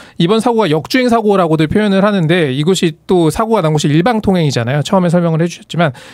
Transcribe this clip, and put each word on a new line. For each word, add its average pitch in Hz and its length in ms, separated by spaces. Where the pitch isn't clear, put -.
이번 190 240
사고가 220 300
역주행 240 400
사고라고들 190 560
표현을 196 380
하는데, 175 500
이것이 160 420
또 175 220
사고가 220 320
난 156 140
곳이 147 140
일방통행이잖아요. 151 920
처음에 180 280
설명을 165 320
해주셨지만, 165 500